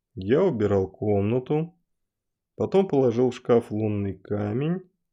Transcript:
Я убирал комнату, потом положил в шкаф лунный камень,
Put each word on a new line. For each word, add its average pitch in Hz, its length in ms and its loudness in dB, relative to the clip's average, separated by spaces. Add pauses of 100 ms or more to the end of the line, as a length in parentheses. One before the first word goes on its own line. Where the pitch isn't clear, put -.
(160)
Я 117 280 0
убирал 104 460 0
комнату, 120 840 -2 (840)
потом 190 320 0
положил 127 420 2
в 120 60 -6
шкаф 117 360 2
лунный 104 440 -2
камень, 117 640 -4 (320)